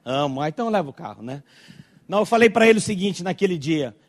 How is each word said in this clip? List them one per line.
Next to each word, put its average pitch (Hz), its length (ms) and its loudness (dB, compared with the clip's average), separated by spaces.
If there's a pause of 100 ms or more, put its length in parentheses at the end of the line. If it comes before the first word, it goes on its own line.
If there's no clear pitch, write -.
"Amo." 135 380 -2
"Ah, 151 80 -2
então 233 220 -6
leva 190 180 -2
o 131 40 -14
carro, 104 300 -16
né?" 135 200 -12 (640)
Não, 196 120 0
eu 214 40 2
falei 233 240 4
pra 226 180 4
ele 226 120 6
o - 20 -2
seguinte 190 420 -4
naquele 185 360 -2
dia. 143 360 -2 (140)